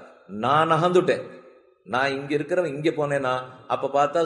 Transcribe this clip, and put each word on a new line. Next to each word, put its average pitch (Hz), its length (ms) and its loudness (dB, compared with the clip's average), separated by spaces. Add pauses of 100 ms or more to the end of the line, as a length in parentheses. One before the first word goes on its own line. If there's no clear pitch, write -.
(360)
நான் 143 340 2
நகர்ந்துட்டேன், 165 540 2 (640)
நான் 131 280 -2
இங்க 143 180 -6
இருக்கிறவன் 151 420 -2
இங்க 151 180 -2
போனேன்னா 143 420 -2 (320)
அப்ப 135 240 -4
பார்த்தா 143 360 2